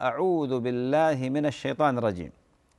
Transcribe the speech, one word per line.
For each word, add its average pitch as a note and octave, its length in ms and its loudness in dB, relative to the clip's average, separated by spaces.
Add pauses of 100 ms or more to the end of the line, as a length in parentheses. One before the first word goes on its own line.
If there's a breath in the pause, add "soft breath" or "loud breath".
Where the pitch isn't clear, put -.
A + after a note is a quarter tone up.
'أعوذ C3+ 600 0
بالله C3 680 0
من D3 180 0
الشيطان C3+ 520 0
الرجيم'"، F#2+ 340 -2 (460)